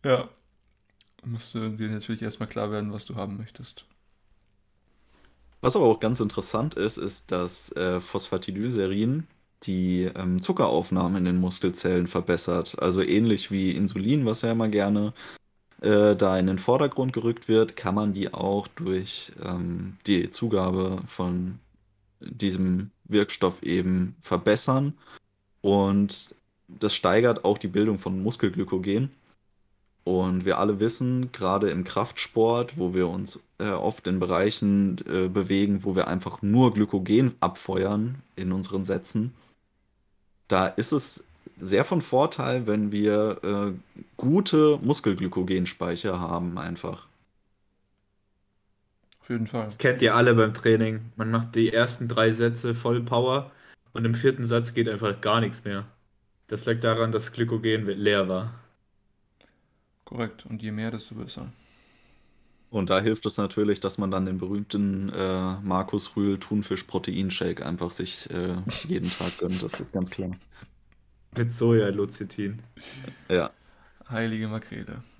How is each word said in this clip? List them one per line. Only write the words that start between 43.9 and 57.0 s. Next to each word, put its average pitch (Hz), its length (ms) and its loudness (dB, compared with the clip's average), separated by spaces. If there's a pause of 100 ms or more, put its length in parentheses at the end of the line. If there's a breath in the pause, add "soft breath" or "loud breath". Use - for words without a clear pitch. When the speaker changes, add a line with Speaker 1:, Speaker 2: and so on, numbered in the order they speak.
Speaker 2:
gute 151 680 4
Muskelglykogenspeicher 92 1400 -2
haben 87 400 -4
einfach. - 480 -10 (2250)
Speaker 1:
Auf - 80 -20
jeden 113 180 -4
Fall. 117 160 -6
Speaker 3:
Das 107 160 -8
kennt 123 240 4
ihr 110 100 6
alle 120 220 8
beim 110 180 6
Training. 110 480 2 (140)
Man 110 160 -2
macht 113 240 -2
die 113 180 4
ersten 120 340 0
drei 113 240 4
Sätze 117 440 0
voll 120 260 0
Power 127 500 0 (420 loud breath)
und 117 120 -2
im 117 80 2
vierten 131 300 2
Satz 120 320 0
geht 117 120 2
einfach 104 320 -2
gar 110 220 2
nichts 107 220 -4
mehr. 101 220 -6 (600)
Das 107 200 -6
lag 117 140 0
daran, 113 320 2